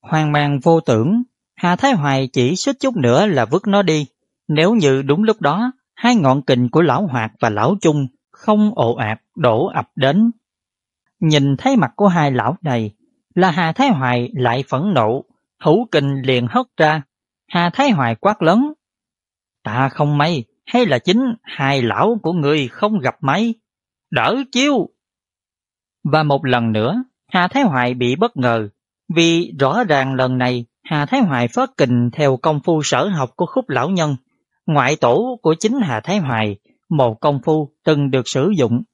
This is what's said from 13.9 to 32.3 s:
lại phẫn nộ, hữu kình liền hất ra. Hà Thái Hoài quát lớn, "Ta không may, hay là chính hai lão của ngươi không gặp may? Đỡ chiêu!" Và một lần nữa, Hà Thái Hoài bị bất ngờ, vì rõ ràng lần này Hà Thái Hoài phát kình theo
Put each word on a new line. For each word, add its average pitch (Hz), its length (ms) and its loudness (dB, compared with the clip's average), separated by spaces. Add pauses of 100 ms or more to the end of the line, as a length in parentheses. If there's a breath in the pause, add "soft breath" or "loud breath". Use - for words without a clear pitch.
lại 123 360 0
phẫn 170 240 -2
nộ, 120 320 0 (380)
hữu 202 280 2
kình 139 340 0
liền 123 220 0
hất 247 180 -2 (120)
ra. 156 240 2 (460)
Hà 175 220 -2
Thái 277 200 0
Hoài 131 260 0
quát 202 260 -2
lớn, 226 320 2 (880)
"Ta 123 260 -2
không 147 280 -2
may, 147 260 -2 (220)
hay 247 200 0
là 135 140 0
chính 190 200 0 (240)
hai 139 380 -2
lão 123 420 0
của 160 100 -2
ngươi 147 340 0
không 208 320 -4
gặp 127 220 -4
may? 196 320 -2 (580)
Đỡ 160 400 0
chiêu!" 254 380 0 (1120)
Và 151 200 0
một 143 220 0
lần 120 260 0
nữa, 123 320 -2 (240)
Hà 180 200 0
Thái 269 160 -2
Hoài 127 300 0
bị 123 220 -2
bất 226 220 -2
ngờ, 117 320 0 (460)
vì 165 440 2
rõ 143 240 0
ràng 135 300 0
lần 127 240 0
này 123 280 -2 (180)
Hà 147 220 -2
Thái 269 160 -2
Hoài 131 260 0
phát 262 300 -2
kình 120 360 2
theo 139 240 0